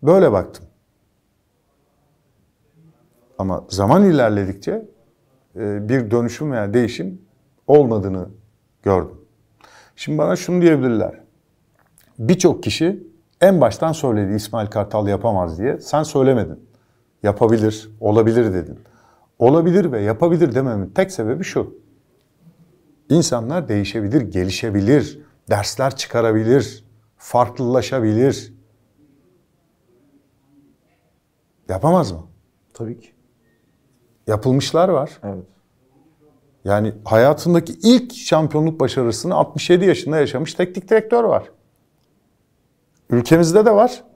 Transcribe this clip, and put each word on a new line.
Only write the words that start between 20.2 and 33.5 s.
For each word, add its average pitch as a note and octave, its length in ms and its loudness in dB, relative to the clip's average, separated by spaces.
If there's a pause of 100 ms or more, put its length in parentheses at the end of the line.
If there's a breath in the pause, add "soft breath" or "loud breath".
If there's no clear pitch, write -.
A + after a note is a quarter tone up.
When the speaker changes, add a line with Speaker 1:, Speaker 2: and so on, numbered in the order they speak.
Speaker 1:
dememin A2+ 360 -4
tek F#3+ 220 -2
sebebi B2 320 -4
şu. - 340 -6 (1300)
İnsanlar C3+ 600 0
değişebilir, G#2 520 -2
gelişebilir, G2+ 1000 -2 (280 loud breath)
dersler A2 460 -2
çıkarabilir, A2+ 880 0 (320)
farklılaşabilir. B2 1400 -2 (3250)
Yapamaz C#3 440 0
mı? E2 100 -12 (520)
Speaker 2:
Tabii A#2 260 -12
ki. - 120 -20 (1120)